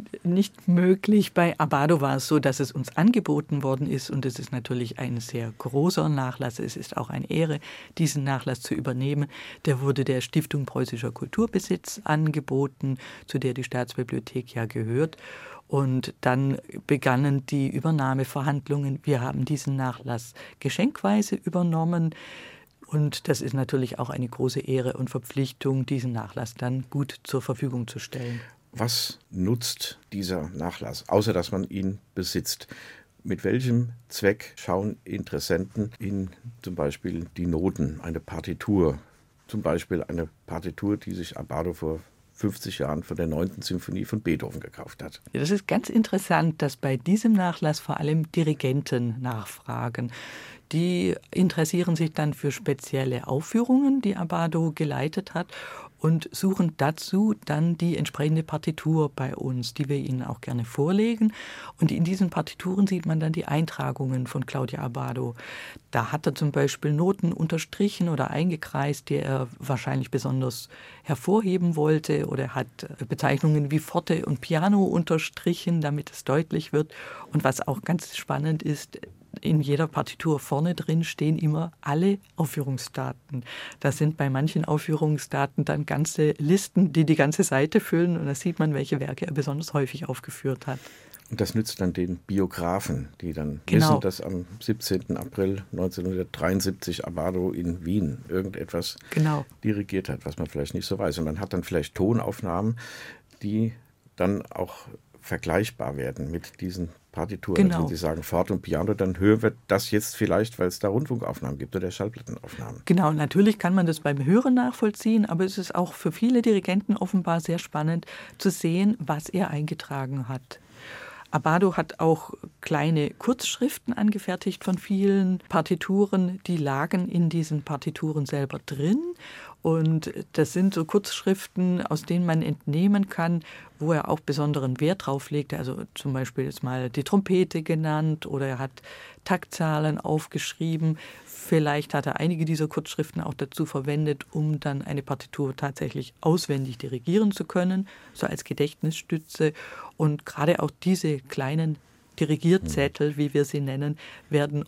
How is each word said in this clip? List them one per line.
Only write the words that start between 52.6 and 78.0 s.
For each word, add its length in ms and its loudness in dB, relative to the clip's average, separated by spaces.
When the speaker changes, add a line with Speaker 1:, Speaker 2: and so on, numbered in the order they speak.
Speaker 1:
Aufführungen, 760 4
die 140 0
Abbado 580 0
geleitet 600 -2
hat, 140 -2
und 320 2
suchen 460 2
dazu 580 2
dann 320 2
die 180 0
entsprechende 460 0
Partitur 720 0
bei 220 -4
uns, 400 -4
die 120 -2
wir 100 0
ihnen 260 -4
auch 180 -8
gerne 240 -4
vorlegen. 680 2
Und 120 4
in 140 2
diesen 260 2
Partituren 560 0
sieht 180 0
man 140 2
dann 140 2
die 120 -4
Eintragungen 800 -2
von 220 -4
Claudio 320 -4
Abbado. 560 -4
Da 200 0
hat 140 -2
er 80 2
zum 180 0
Beispiel 420 2
Noten 400 2
unterstrichen 760 0
oder 220 0
eingekreist, 800 -2
die 80 2
er 300 -2
wahrscheinlich 500 -2
besonders 600 -2
hervorheben 720 2
wollte, 520 2
oder 160 -2
er 120 -6
hat 120 -2
Bezeichnungen 600 2
wie 100 2
Forte 460 -2
und 160 -2
Piano 440 4
unterstrichen, 960 0
damit 280 -2
es 140 -16
deutlich 500 0
wird. 200 0
Und 120 2
was 240 2
auch 140 -2
ganz 340 -2